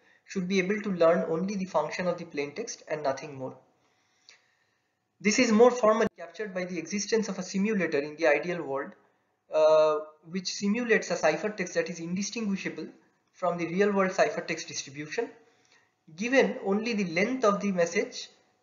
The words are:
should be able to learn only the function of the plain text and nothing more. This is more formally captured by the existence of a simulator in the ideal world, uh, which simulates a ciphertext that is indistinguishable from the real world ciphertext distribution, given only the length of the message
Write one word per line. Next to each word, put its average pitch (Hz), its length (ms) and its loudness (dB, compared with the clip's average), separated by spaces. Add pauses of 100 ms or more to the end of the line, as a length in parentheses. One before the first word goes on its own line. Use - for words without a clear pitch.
(240)
should 185 240 -4
be 190 120 2
able 208 220 0
to 208 120 -4
learn 165 340 4
only 190 300 -2
the 185 80 -4
function 175 420 -2
of 165 100 0
the 170 60 -12
plain 143 320 -8
text - 320 -10
and 151 160 -4
nothing 143 320 -4
more. 131 220 -12 (1600)
This 208 160 2
is 240 140 4
more 233 180 8
formally 220 380 4 (100)
captured 190 360 -10
by 180 100 -4
the 180 160 -6
existence 208 480 -2
of 190 100 -6
a 180 60 -6
simulator 190 560 0
in 151 160 -6
the 160 120 0
ideal 165 360 0
world, 139 300 -6 (600)
uh, 156 440 6 (320)
which 180 240 -6
simulates 208 580 2
a 170 40 0
ciphertext 175 580 0
that 165 160 0
is 170 100 -10
indistinguishable 185 880 -4 (460)
from 175 240 -2
the 170 100 -2
real 202 240 2
world 190 200 2
ciphertext - 560 0
distribution, 147 600 -8 (840)
given 220 500 2
only 220 280 0
the 208 100 -2
length 202 400 0
of 202 160 4
the 196 140 -2
message 180 560 -2 (340)